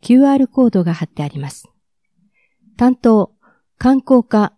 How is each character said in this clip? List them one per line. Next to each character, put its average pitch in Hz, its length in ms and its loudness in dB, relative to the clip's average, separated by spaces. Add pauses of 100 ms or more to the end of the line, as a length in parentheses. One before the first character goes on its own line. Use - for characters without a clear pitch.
キ 240 160 2
ュ 262 40 4
ー 277 100 2
ア 277 40 0
ー - 20 -2
ル 269 100 -2
コ 262 180 -2
ー 233 40 2
ド 185 140 -2
が 165 100 -4
貼 160 120 -8
っ - 20 -16
て - 160 -12
あ 143 40 -8
り 143 120 -14
ま 139 100 -12
す。 - 180 -20 (1080)
担 247 180 0
当、 220 360 0 (460)
観 262 240 0
光 247 220 2
課 208 340 -2